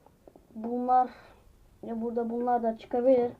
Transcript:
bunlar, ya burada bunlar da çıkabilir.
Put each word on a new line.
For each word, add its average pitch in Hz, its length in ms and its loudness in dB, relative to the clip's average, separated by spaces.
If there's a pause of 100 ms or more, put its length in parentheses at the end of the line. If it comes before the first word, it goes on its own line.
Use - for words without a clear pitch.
(540)
bunlar, 247 560 0 (720)
ya 226 200 -8
burada 233 280 -4
bunlar 240 320 -2
da 226 160 -2
çıkabilir. 240 600 2